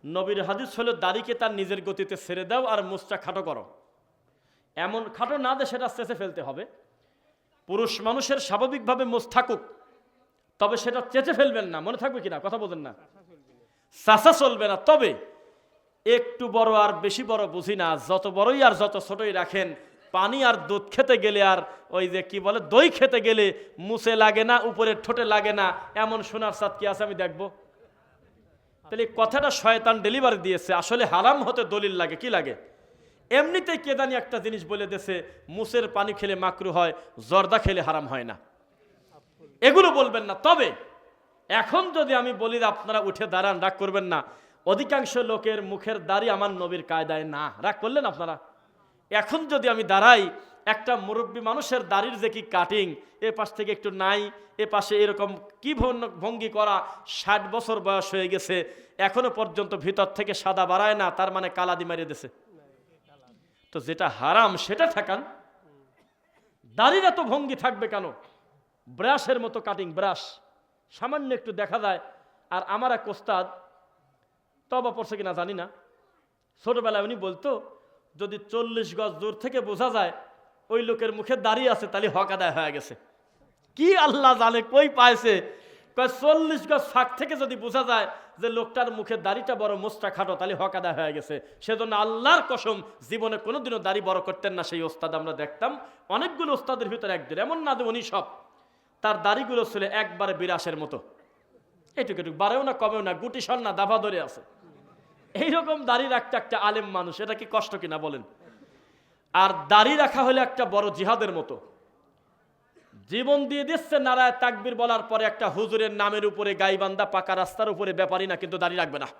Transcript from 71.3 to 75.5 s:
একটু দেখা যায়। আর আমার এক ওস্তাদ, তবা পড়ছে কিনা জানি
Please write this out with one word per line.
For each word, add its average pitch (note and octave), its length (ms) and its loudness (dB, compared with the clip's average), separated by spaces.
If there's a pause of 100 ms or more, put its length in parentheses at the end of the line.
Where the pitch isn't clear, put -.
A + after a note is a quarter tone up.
একটু A#3 180 -8
দেখা G3+ 260 -4
যায়। G3 200 -2 (520)
আর F3+ 160 -4
আমার A3+ 260 0
এক A3+ 160 -4
ওস্তাদ, F#3+ 380 -4 (1200)
তবা B3 200 -2
পড়ছে A3 260 -8
কিনা F#3+ 160 -6
জানি F3 220 -4